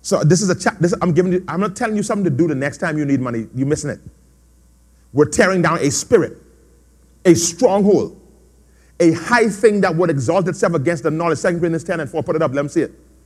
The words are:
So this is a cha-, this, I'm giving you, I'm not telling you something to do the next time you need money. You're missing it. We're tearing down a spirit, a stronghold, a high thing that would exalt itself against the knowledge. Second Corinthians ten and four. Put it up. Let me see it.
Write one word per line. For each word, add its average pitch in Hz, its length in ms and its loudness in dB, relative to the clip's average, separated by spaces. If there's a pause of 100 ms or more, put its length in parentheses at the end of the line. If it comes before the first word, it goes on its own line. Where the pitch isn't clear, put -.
So - 220 -2
this 170 200 4
is 190 80 0
a - 40 0
cha-, - 240 -4
this, 170 220 2
I'm 170 120 0
giving 180 200 2
you, 185 140 -2
I'm 160 120 -4
not 202 160 -2
telling 220 200 -4
you 208 80 -2
something 208 220 -2
to 170 40 2
do 147 180 0
the 156 60 -2
next 139 240 -4
time 151 200 -4
you 151 80 -2
need 139 140 0
money. 120 360 -6
You're 135 100 -2
missing 147 240 -2
it. 104 100 -10 (1120)
We're 147 160 4
tearing 185 340 2
down 156 160 0
a 143 100 0
spirit, - 480 0 (880)
a 180 80 6
stronghold, 196 880 2 (800)
a 170 140 4
high 233 360 0
thing 202 320 2
that 180 140 0
would 170 160 0
exalt 160 360 0
itself 180 280 -2
against 151 260 -2
the 156 80 -2
knowledge. 160 300 -2
Second 175 200 -2
Corinthians 165 240 -2
ten 170 160 -6
and 139 100 -8
four. 156 120 -6
Put 170 140 -4
it 160 80 0
up. 131 100 -2
Let 143 80 -2
me 143 80 -6
see 165 120 -2
it. 123 100 -4 (340)